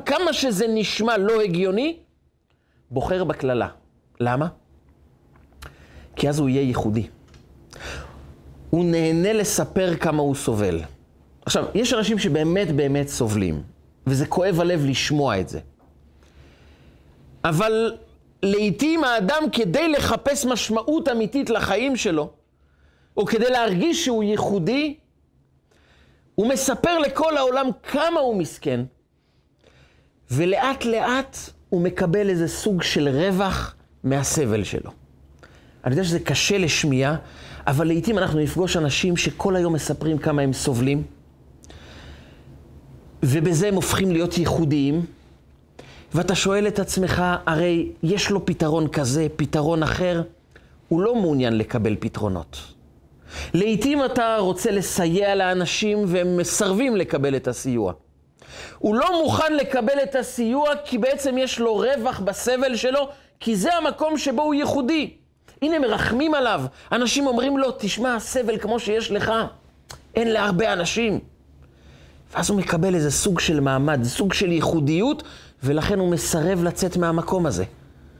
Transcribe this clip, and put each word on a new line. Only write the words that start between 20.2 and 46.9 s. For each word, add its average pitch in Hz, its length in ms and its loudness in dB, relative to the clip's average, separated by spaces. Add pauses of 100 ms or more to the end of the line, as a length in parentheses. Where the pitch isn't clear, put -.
משמעות 247 640 0
אמיתית 233 420 -2
לחיים 226 460 0
שלו, 165 340 -2 (880)
או 208 100 0
כדי 226 240 2
להרגיש 233 540 0
שהוא 233 180 0
ייחודי, 208 720 0 (1400)
הוא 208 120 2
מספר 262 520 2
לכל 311 380 0
העולם 262 300 2 (160)
כמה 320 380 0
הוא 247 160 0
מסכן, 139 440 -2 (1500)
ולאט 196 540 0
לאט 240 520 -2 (320)
הוא 180 120 0
מקבל 185 500 0
איזה 165 180 0
סוג 180 340 -2
של 147 260 0
רווח 175 640 0 (300)
מהסבל 131 600 0
שלו. - 260 -8 (920)
אני 127 80 0
יודע 180 120 2
שזה 170 160 0
קשה 170 380 0
לשמיעה, 143 580 2 (500)
אבל 156 200 2
לעיתים 170 320 2
אנחנו 156 220 0
נפגוש 160 360 0
אנשים 165 400 0
שכל 185 400 0
היום 175 160 2
מספרים 151 460 -2
כמה 147 240 0
הם 135 100 2
סובלים, 135 500 0 (2250)
ובזה 165 460 2
הם 196 60 2
הופכים 190 380 0
להיות 175 260 2
ייחודיים, 147 680 2 (1080)
ואתה 180 200 2
שואל 202 320 2
את 208 120 -2
עצמך, 185 440 0 (240)